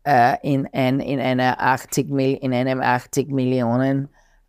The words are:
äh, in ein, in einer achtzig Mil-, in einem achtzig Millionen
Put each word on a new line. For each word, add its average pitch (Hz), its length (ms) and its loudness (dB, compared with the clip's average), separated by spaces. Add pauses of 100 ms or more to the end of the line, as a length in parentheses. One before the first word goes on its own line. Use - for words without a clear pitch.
äh, 131 380 4
in 139 300 0
ein, 131 280 0
in 139 200 -4
einer 127 400 0
achtzig 131 500 -2
Mil-, 135 300 0
in 131 140 -4
einem 131 280 -2
achtzig 123 480 -2
Millionen 131 800 0 (400)